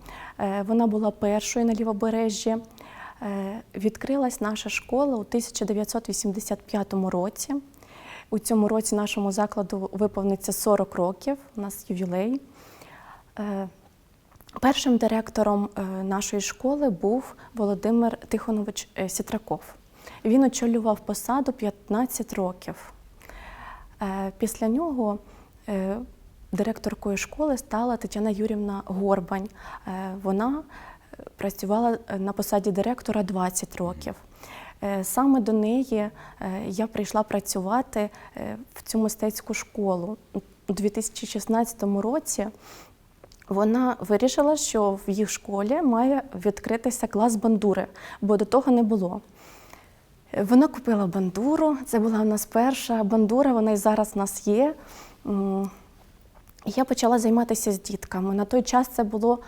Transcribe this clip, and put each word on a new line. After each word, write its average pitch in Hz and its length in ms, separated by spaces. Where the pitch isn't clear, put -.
Е, 202 300
вона 233 180
була 214 240
першою 208 560
на 226 80
Лівобережжі. 220 840
Е, 202 400
відкрилась 247 680
наша 214 300
школа 269 460
у 202 80
тисяча - 400
дев'ятсот 214 440
вісімдесят 202 540
п'ятому 190 480
році. 190 440
У 220 80
цьому 214 300
році 220 260
нашому 208 380
закладу 202 600
виповниться 196 600
сорок 202 420
років, 190 420
у 214 40
нас 202 300
ювілей. 190 500
Е, 196 300
першим 254 360
директором, 214 800
е, 202 60
нашої 190 600
школи 277 480
був 208 440
Володимир 220 640
Тихонович, 214 720
е, 190 100
Сітраков. - 520
Він 254 200
очолював 226 560
посаду 254 520
п'ятнадцять 214 800
років. 185 600
Е, 190 360
після 220 300
нього, 247 500
е, 196 300
директоркою 208 640
школи 285 400
стала 233 400
Тетяна 214 340
Юрівна 208 540
Горбань. 196 640
Е, 190 360
вона, 220 400
е, - 40
працювала, 214 640
е, 196 100
на 196 140
посаді 202 380
директора 208 520
двадцять 185 540
років. - 380
Е, 196 220
саме 269 360
до 214 120
неї, 226 440
е, 208 140
я 202 180
прийшла 214 360
працювати, 208 880
е, 214 200
в - 80
цю - 160
мистецьку 214 560
школу. 196 640
У 202 40
дві 202 160
тисячі 214 380
шістнадцятому 208 760
році 240 440
вона 226 520
вирішила, 262 560
що 202 500
в 202 40
їх 202 200
школі 208 520
має 254 400
відкритися 220 720
клас 220 300
бандури, 208 500
бо 202 160
до 208 80
того 262 280
не 240 100
було. 202 380
Вона 247 280
купила 220 380
бандуру, 226 720
це 233 120
була 220 240
в 214 40
нас 214 200
перша 233 580
бандура, 220 480
вона 220 180
і 214 60
зараз 214 380
в 208 40
нас - 280
є. 254 280
М, 196 440
я 254 180
почала 240 340
займатися 226 540
з 190 100
дітками. 190 520
На 202 100
той 247 180
час 254 260
це - 160
було 226 440